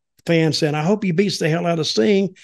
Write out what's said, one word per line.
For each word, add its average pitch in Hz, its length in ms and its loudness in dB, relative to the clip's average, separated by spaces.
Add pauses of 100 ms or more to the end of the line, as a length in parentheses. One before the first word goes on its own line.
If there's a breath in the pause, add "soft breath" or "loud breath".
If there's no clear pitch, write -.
(260)
fans 160 320 2
saying, 147 160 0
"I 151 80 -4
hope 208 200 0
he 185 100 -2
beats 190 260 0
the 165 100 -2
hell 170 180 -2
out 170 120 0
of 151 80 -2
Sting," 202 580 0